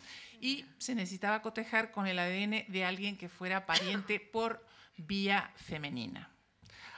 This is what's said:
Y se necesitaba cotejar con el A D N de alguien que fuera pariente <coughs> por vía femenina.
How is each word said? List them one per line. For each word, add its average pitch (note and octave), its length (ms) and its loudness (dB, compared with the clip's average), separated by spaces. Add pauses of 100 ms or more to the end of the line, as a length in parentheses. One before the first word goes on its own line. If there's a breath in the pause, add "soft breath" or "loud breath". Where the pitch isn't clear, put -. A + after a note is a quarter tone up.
(400 loud breath)
Y C4+ 260 0 (120)
se - 160 -2
necesitaba G3+ 480 2
cotejar A3 500 2
con G3 140 0
el F#3 140 2
A F3 60 4
D F#3 180 2
N G#3 240 0
de F#3 180 2
alguien F#3+ 320 -2
que F3 100 -8
fuera F#3 380 0
pariente G3 540 2
<coughs> G#3 120 -20
por A3+ 320 0 (380 loud breath)
vía G3 540 2
femenina. C#3+ 760 -6 (680 loud breath)